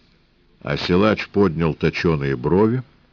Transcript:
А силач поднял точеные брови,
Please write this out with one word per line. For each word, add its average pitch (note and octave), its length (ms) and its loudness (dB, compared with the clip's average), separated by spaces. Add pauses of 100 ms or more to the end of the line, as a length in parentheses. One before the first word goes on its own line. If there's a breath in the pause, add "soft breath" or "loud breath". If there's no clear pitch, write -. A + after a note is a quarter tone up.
(600)
А C#2+ 160 -4
силач G2+ 500 0
поднял E2 460 0
точеные D2+ 640 -2
брови, G#2 460 0 (300)